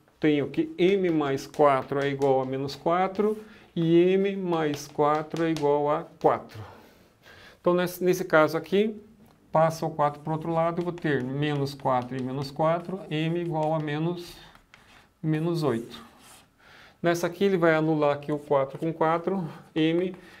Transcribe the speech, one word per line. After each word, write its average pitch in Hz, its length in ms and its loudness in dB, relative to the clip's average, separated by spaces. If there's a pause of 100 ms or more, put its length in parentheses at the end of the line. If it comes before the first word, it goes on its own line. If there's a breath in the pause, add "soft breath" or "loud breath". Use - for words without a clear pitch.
(200)
tenho 147 300 2
que 160 280 -2
m 185 320 2
mais 143 380 -2
quatro 139 520 2
é 143 100 0
igual 135 320 2
a 131 40 -2
menos 135 300 -6
quatro 190 680 0 (340 loud breath)
e 165 200 4 (180)
m 196 220 2
mais 165 520 -2
quatro 151 560 0
é 165 80 2
igual 147 380 2
a 160 140 0
quatro. 117 560 -2 (1000 loud breath)
Então, 175 120 4
nesse, 175 300 -2
nesse 180 220 2
caso 156 320 4
aqui, 202 440 0 (500)
passa 160 340 2
o 160 40 -2
quatro 147 320 -2
pro 156 120 -6
outro 160 180 -4
lado, 165 300 -2
eu - 20 -2
vou 175 100 -6
ter 147 300 -2
menos 139 500 -4
quatro 127 420 -2
e 131 60 -6
menos 135 300 -6
quatro, 170 480 -2 (100)
m 160 300 -2
igual 156 340 -4
a 160 60 -2
menos, 156 560 -6 (880 loud breath)
menos 160 400 -2
oito. 117 400 -4 (1000 loud breath)
Nessa 170 260 0
aqui, 170 160 -4
ele 196 140 2
vai 165 180 4
anular 156 400 2
aqui 143 160 -8
o 147 80 -2
quatro 139 380 0
com 165 140 -4
quatro, 165 560 0 (280 loud breath)
m 170 400 0 (240 loud breath)